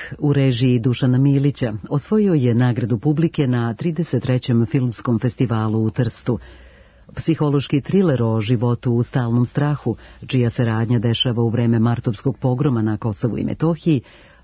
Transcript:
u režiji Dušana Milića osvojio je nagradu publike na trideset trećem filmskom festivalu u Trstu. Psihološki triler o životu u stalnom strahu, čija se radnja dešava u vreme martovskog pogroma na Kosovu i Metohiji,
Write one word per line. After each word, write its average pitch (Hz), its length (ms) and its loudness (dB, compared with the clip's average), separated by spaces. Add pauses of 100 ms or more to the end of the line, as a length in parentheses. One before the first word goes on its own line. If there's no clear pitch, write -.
(180)
u 147 140 0
režiji 131 460 2
Dušana 127 400 2
Milića 139 540 2 (180)
osvojio 202 440 0
je 123 200 2
nagradu 120 440 0
publike 151 480 0
na 117 280 0
trideset 156 480 -4
trećem 123 440 0
filmskom 123 520 -2
festivalu 110 680 0
u 110 60 0
Trstu. 123 480 -2 (800)
Psihološki 143 640 0
triler 160 420 0
o 113 180 0
životu 120 520 0
u 117 100 2
stalnom 123 420 0
strahu, 135 520 -2 (300)
čija 120 240 2
se 123 140 -2
radnja 113 340 0
dešava 117 440 0
u 117 60 2
vreme 117 300 2
martovskog 117 600 -2
pogroma 127 440 0
na 107 140 -2
Kosovu 107 420 -4
i 90 60 -4
Metohiji, 160 560 0 (440)